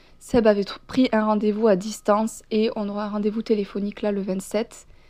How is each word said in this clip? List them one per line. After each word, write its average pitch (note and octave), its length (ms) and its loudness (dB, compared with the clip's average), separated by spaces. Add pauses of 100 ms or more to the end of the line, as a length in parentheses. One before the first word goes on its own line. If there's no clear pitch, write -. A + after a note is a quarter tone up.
(200)
Seb A3 280 2
avait G3+ 160 4
tr-, - 160 -10
pris - 320 2
un G#3+ 140 2
rendez-vous G#3+ 420 2
à G3+ 80 6
distance G#3+ 720 -2
et A3 260 0
on G#3 140 -6
aura G#3 160 -6
un G#3 40 -8
rendez-vous G#3+ 320 -2
téléphonique G3+ 600 -2
là G#3 100 -2
le G3+ 100 -4
vingt-sept. G3 680 -6 (220)